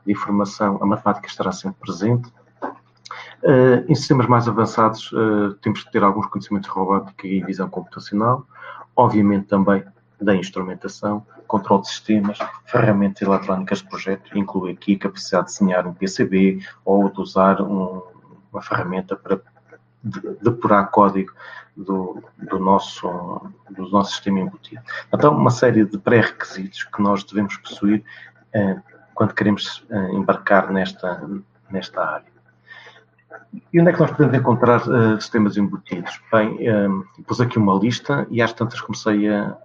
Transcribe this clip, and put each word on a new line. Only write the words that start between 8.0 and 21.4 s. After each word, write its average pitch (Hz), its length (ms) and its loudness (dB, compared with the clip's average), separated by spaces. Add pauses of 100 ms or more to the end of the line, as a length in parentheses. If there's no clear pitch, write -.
obviamente 101 500 4
também 98 380 2 (360)
da 101 160 2
instrumentação, 92 880 -6 (220)
controle 98 380 0
de - 60 -12
sistemas, 104 500 -2 (260)
ferramentas 101 560 0
eletrónicas 95 580 -2
de - 100 -20
projeto, - 460 -8
inclui 95 360 -4
aqui 98 240 -2
a 95 40 -2
capacidade 92 480 -4
de - 60 -16
desenhar 92 320 2
um 87 80 -10
P 95 140 -4
C 98 180 -2
B 95 340 2 (240)
ou 98 260 2
de - 120 -8
usar 95 400 2
um, 92 400 -4 (500)
uma 98 120 -12
ferramenta 92 520 -6
para 98 240 -6 (640)
de-, - 380 -10
depurar 104 480 2
código 98 440 2 (420)